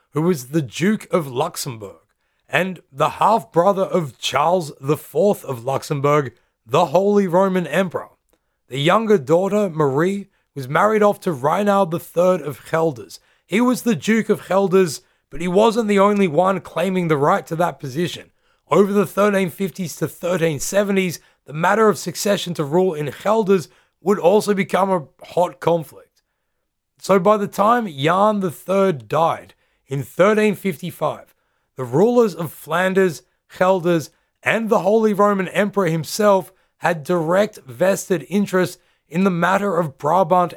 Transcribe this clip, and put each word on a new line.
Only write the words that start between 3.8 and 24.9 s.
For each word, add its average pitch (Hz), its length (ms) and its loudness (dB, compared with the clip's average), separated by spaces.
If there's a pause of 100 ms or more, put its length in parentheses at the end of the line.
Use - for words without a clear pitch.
of 160 340 -4
Charles 151 640 -2
the 135 160 -2
fourth 185 480 -2
of 120 200 -10
Luxembourg, 139 680 -2 (300)
the 147 220 2
Holy 196 400 2
Roman 185 400 2
Emperor. 156 420 -4 (600)
The 127 100 -6
younger 202 400 2
daughter, 180 500 0
Marie, 160 600 -2 (260)
was 135 120 -10
married 185 360 2
off 208 180 2
to 185 120 -4
Reinald 185 580 0
the 165 100 -6
third 185 400 0
of 143 240 -12
Gelders. 151 540 -4 (260)
He 196 160 -2
was 247 220 2
the 233 140 0
Duke 214 340 0
of 175 160 -4
Gelders, 185 560 2 (260)
but 139 140 -10
he 180 60 -4
wasn't 214 400 2
the 202 100 2
only 202 300 4
one 180 320 0
claiming 180 480 -4
the 156 100 2
right 160 300 0
to 165 80 -6
that 165 240 -2
position. 147 500 -8 (400)
Over 196 240 4
the 196 120 2
thirteen 196 440 0
fifties 185 460 -6
to 160 120 -4
thirteen 165 500 -2
seventies, 190 600 -2 (240)
the - 80 -16
matter 196 380 2
of - 80 -2
succession 180 560 -4
to 156 100 -4
rule 175 300 0
in 151 140 -6
Gelders 196 600 0 (340)
would 185 180 -2
also 196 340 2
become 190 360 0